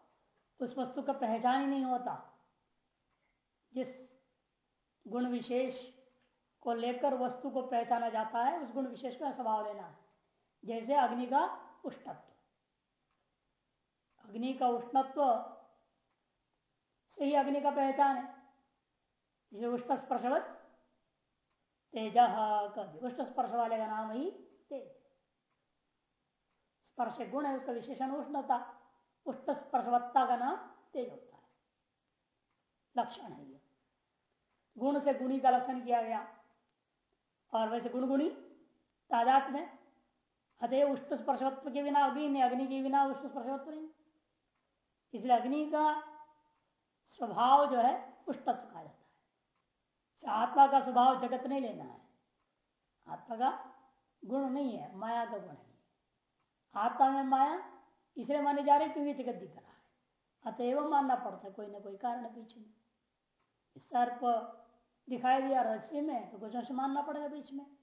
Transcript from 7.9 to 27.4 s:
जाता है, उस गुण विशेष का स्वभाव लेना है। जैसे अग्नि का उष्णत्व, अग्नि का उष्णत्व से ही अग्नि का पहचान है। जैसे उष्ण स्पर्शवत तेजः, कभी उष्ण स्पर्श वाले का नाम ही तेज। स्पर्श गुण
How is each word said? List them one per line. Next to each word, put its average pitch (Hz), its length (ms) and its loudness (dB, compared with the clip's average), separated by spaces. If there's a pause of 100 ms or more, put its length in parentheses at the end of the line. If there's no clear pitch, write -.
जाता 220 340 -2
है, 320 160 0
उस 247 120 -10
गुण 262 160 -4
विशेष 247 280 -10
का 285 160 -4
स्वभाव 220 340 -2
लेना 208 180 -8
है। 160 140 -18 (680)
जैसे 226 300 -2
अग्नि 247 300 2
का 277 460 0 (140)
उष्णत्व, - 460 -14 (2000)
अग्नि 233 240 -4
का 262 140 2
उष्णत्व 262 800 2 (1600)
से 302 160 -4
ही 277 80 2
अग्नि 277 280 4
का 285 100 2
पहचान 269 460 4
है। - 180 -10 (1160)
जैसे 214 120 -6
उष्ण 240 300 0
स्पर्शवत 254 460 0 (1500)
तेजः, 220 340 6 (400)
कभी 208 320 -10
उष्ण 247 240 -6
स्पर्श 240 280 -4
वाले 226 260 0
का 220 100 -4
नाम 220 240 -4
ही 277 200 -4 (380)
तेज। - 320 -12 (1900)
स्पर्श 247 440 -6
गुण 294 140 -4